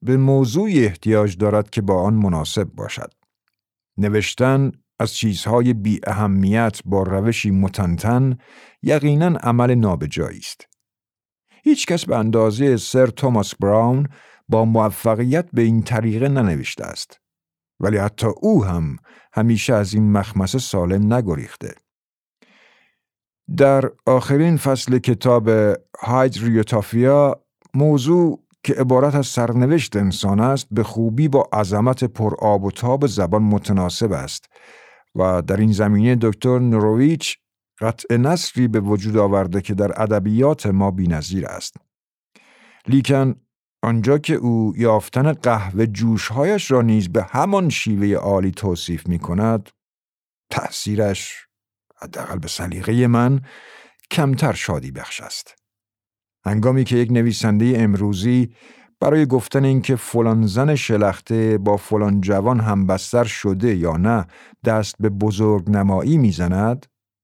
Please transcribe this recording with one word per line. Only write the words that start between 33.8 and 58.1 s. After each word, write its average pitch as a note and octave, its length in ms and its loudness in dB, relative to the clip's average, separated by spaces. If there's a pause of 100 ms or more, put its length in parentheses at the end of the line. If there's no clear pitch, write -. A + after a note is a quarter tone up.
است C2+ 320 -8 (720)
و F#2 280 0
در F#2+ 140 -2
این G#2+ 160 2
زمینه G#2 480 2
دکتر B2 380 0
نورویچ A#2+ 800 0 (400)
قطع A2+ 380 -2
نثری B2+ 520 0
به A2 120 0
وجود G#2 360 -2
آورده G2 440 2
که G#2 140 -6
در G2+ 280 -2
ادبیات G#2+ 640 0
ما G2 240 0
بی‌نظیر F2 560 -4
است. - 300 -14 (1120)
لیکن C3+ 480 2 (480)
آنجا A#2 360 2
که D3+ 160 -2
او A2+ 420 0
یافتن A#2 560 2
قهوه G#2+ 540 0
جوش‌هایش A2+ 840 -2
را B2 120 4
نیز A2 260 2
به G2 140 0
همان F3 460 0
شیوه G2+ 480 -2
عالی F#2+ 340 0
توصیف F2 560 -6
می‌کند، G2+ 640 -2 (800)
تأثیرش، - 960 -6 (500)
حداقل - 420 -12
به - 100 -10
سلیقه F#2+ 580 -2
من، A#2+ 340 2 (720)
کمتر C#3 420 0
شادی C2+ 380 -6
بخش - 300 -14
است. - 340 -16 (920)
هنگامی A#2 400 2
که B2 120 0
یک A#2+ 160 2
نویسنده A#2 680 2
امروزی G#2 760 0 (460)